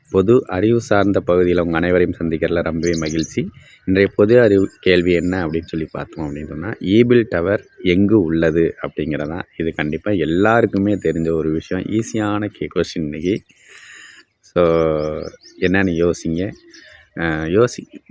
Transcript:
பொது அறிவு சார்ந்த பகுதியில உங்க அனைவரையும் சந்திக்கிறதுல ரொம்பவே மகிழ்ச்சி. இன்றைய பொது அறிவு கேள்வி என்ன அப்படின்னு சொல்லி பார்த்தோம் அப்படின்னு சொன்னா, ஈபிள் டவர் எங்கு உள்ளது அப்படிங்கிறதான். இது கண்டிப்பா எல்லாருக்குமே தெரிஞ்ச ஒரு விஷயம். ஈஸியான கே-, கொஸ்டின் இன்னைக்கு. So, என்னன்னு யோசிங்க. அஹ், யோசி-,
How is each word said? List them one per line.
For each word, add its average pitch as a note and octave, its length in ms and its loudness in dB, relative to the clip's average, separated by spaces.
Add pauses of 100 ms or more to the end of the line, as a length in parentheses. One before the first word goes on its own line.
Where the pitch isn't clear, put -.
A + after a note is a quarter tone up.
(120)
பொது F#2+ 220 2 (140)
அறிவு G#2+ 340 0
சார்ந்த G2+ 380 0
பகுதியில F2+ 400 2
உங்க E2+ 180 -2
அனைவரையும் F2+ 400 0
சந்திக்கிறதுல E2 440 -2
ரொம்பவே E2 360 -2
மகிழ்ச்சி. D#2 440 -4 (440)
இன்றைய F#2+ 300 2
பொது A2+ 260 6
அறிவு G2+ 280 4 (100)
கேள்வி F2+ 340 2
என்ன F2 240 0
அப்படின்னு E2+ 300 -4
சொல்லி D#2 240 -6
பார்த்தோம் D2 340 -10
அப்படின்னு D2 220 -10
சொன்னா, D#2+ 240 -10 (160)
ஈபிள் A#2+ 420 4
டவர் G2 340 -2 (200)
எங்கு G2 380 4
உள்ளது E2 440 2 (160)
அப்படிங்கிறதான். D2+ 640 -6 (120)
இது E2 140 -4
கண்டிப்பா D#2+ 460 -4
எல்லாருக்குமே G2+ 760 2
தெரிஞ்ச E2 360 -2
ஒரு D#2 200 -2
விஷயம். E2 360 -6
ஈஸியான G#2 640 -4
கே-, E2+ 180 -8
கொஸ்டின் E2+ 360 -4
இன்னைக்கு. D#2 320 -4 (1120)
So, F2 180 0 (1000)
என்னன்னு F#2 340 0
யோசிங்க. E2 460 -2 (760)
அஹ், D#2+ 320 -4
யோசி-, G2+ 400 0 (240)